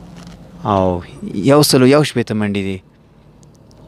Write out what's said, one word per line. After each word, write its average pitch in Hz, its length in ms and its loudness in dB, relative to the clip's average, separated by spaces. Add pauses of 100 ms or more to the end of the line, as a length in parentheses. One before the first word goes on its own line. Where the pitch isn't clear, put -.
(640)
او 92 380 -2 (480)
یو 147 120 6
سل 139 200 2
او 127 60 6
یو 147 160 4
شپېته 120 360 -4
منډې 101 280 -4
دي. 95 100 -8 (1080)